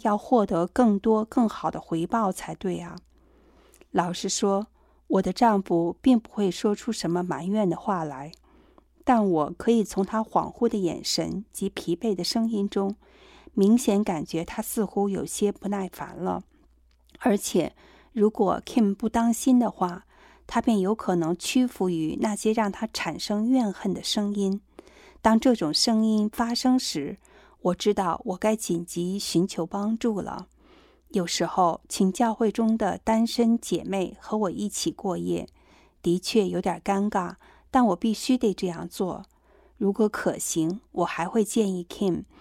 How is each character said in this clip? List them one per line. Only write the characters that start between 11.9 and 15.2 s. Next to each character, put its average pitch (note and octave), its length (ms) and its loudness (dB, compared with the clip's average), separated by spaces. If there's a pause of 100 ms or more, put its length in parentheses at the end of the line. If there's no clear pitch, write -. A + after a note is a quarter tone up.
惫 A3 180 -2
的 F3+ 80 -6
声 A3+ 260 -2
音 G3+ 200 -2
中， G3 260 -2 (580)
明 G3+ 240 6
显 G#3 260 4
感 E3 220 -2
觉 E3 200 -4
他 - 180 -8
似 G#3+ 220 -2
乎 G3+ 240 0
有 F#3+ 180 -4